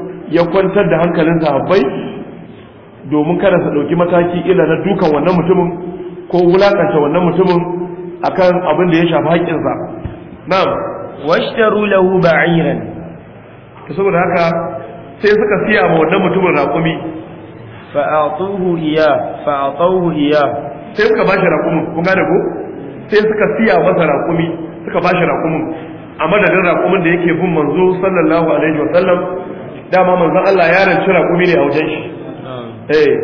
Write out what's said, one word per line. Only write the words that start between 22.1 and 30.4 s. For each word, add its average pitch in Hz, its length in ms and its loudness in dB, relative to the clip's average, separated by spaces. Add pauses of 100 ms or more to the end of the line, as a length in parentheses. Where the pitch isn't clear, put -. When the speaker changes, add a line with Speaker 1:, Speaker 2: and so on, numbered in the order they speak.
Speaker 1:
ko? 170 180 2 (680)
Sai 214 180 2
suka 214 300 0
siya 220 240 2
masa 170 260 2
raƙumi, 165 440 0 (340)
suka - 180 -4
bashi 175 240 0
raƙumin 160 400 -2 (520)
a 156 120 -2
madadin 185 360 2
raƙumin 180 380 0
da 165 80 0
yake 170 220 2
bin 170 180 0
manzo 160 440 0
sallallahu 170 540 2
alaihi 151 320 0
wa 156 120 -2
sallam. 180 280 2 (640)
Dama 180 300 2
manzon 175 300 2